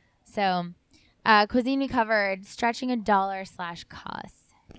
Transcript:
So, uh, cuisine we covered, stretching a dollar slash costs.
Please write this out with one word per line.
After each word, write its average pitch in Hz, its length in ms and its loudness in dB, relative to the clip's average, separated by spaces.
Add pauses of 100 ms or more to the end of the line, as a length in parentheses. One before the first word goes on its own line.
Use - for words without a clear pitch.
(240)
So, 185 420 -2 (580)
uh, 214 220 6
cuisine 254 340 0
we 277 80 0
covered, 208 600 0
stretching 240 440 -4
a 247 60 0
dollar 196 480 0
slash 170 380 -12
costs. - 680 -14 (260)